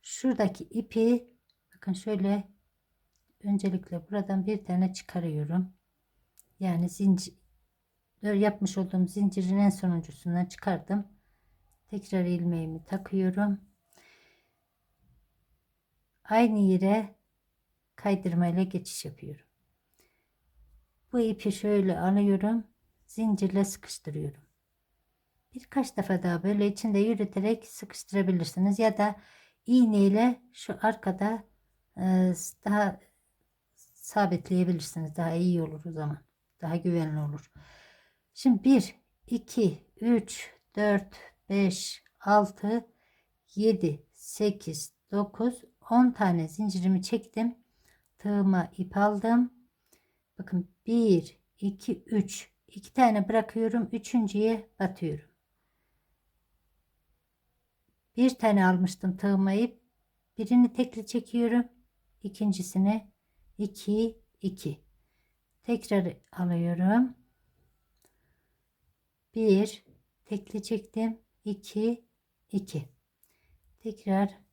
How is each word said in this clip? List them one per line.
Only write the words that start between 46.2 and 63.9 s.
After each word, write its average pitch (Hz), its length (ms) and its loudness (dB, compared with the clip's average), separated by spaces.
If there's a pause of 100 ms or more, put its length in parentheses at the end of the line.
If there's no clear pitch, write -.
zincirimi 185 540 0
çektim. 226 600 -4 (600)
Tığıma 190 560 2
ip 185 180 -6
aldım. 214 560 2 (840)
Bakın 180 320 -4 (160)
bir, 220 520 2 (220)
iki, 196 460 -6
üç. - 460 -4 (160)
İki - 260 -20
tane 214 340 4
bırakıyorum. 226 640 -2
Üçüncüye 220 800 -2 (100)
batıyorum. 175 480 -6 (3000)
Bir 247 140 4
tane 208 360 4
almıştım 185 500 0
tığıma 196 360 2
ip. 226 300 -2 (560)
Birini 240 340 4
tekli 240 340 -4
çekiyorum. 240 600 0 (540)
İkincisini 196 880 -2 (480)
iki, 214 600 -2 (240)